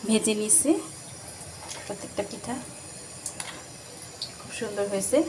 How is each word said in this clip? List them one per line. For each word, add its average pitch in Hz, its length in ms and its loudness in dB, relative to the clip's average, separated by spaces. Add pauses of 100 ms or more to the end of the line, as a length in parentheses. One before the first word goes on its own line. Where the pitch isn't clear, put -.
ভেজে 220 320 6
নিচ্ছি। 214 300 6 (1120)
প্রত্যেকটা - 460 -4
পিঠা 226 240 -4 (1800)
খুব - 120 -12 (100)
সুন্দর 202 320 0
হয়েছে। 196 260 6 (100)